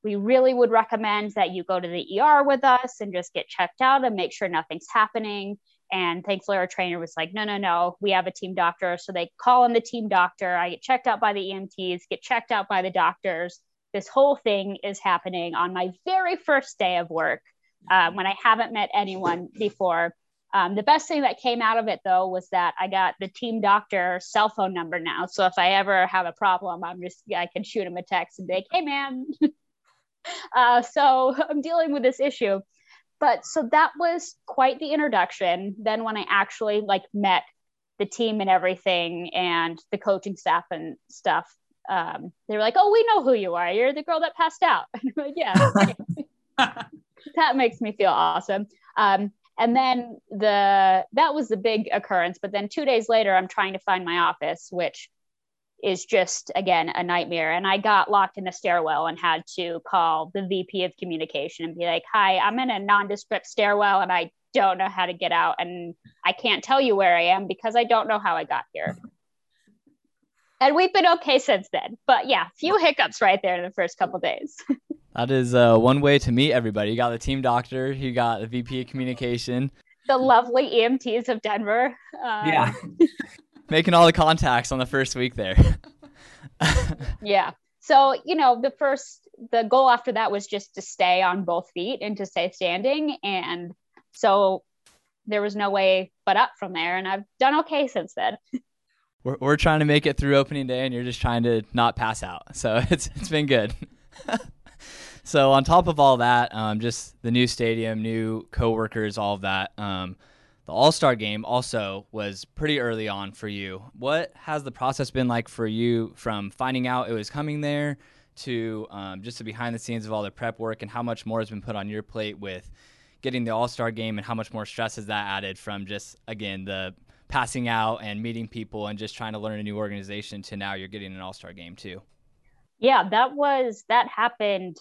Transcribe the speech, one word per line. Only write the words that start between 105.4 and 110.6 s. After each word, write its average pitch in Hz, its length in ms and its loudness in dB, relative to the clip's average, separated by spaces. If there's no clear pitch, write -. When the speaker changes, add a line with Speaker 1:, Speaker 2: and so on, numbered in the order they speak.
Speaker 3:
on 135 120 6
top 170 220 6
of 151 140 0
all 135 160 8
that, 120 380 2
um, 107 260 -2
just - 420 -6
the 117 80 -4
new 123 160 4
stadium, 113 560 -2
new 113 480 -4
coworkers, 110 680 -2
all 101 160 -2
of 95 80 -8
that, 95 360 -4
um, 92 380 -8